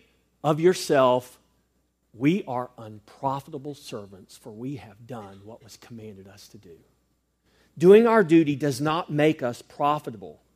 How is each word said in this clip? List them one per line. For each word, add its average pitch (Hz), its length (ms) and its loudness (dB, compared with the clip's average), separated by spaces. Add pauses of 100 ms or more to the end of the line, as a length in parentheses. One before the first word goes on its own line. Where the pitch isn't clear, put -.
(420)
of 151 160 0
yourself, 139 800 2 (760)
'We 151 300 -2
are 123 340 -10
unprofitable 135 1000 -12
servants, 98 600 -18
for - 140 -20
we 123 240 -12
have 113 320 -20
done 101 380 -18
what 113 180 -20
was 110 140 -20
commanded 107 500 -20
us 98 220 -20
to 113 100 -20
do.'" 85 220 -20 (1000)
Doing 208 300 8
our 220 160 2
duty 151 320 4
does 135 240 -4
not 156 320 -4
make 151 320 0
us 120 180 -8
profitable. 123 800 -6 (140)